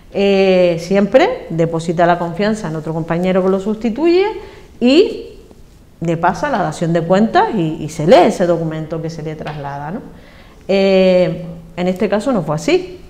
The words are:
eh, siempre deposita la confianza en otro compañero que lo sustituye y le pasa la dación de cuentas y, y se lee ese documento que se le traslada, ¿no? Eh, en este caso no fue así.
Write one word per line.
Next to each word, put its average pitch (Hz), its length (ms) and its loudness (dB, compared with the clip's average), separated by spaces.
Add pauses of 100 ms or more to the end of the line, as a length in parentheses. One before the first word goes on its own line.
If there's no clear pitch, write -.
(120)
eh, 190 680 4
siempre 214 680 2
deposita 165 560 0
la 175 120 2
confianza 180 500 -4
en 156 80 -6
otro 156 160 -6
compañero 175 500 0
que 190 60 0
lo 190 120 0
sustituye 240 640 0 (540)
y 285 460 2 (720)
le 165 160 -2
pasa 185 340 -2
la 233 80 -2
dación 165 340 -2
de 170 100 0
cuentas 220 520 2
y, 160 300 -4
y 156 40 -6
se 156 180 -6
lee 285 200 8
ese 196 200 0
documento 160 540 -4
que 160 100 -8
se 160 120 -12
le 156 140 -8
traslada, 147 560 -10
¿no? 254 80 -8 (680)
Eh, 185 760 2 (320)
en 180 120 -2
este 185 200 -2
caso 214 240 -2
no 196 100 0
fue 151 140 -4
así. 339 540 -2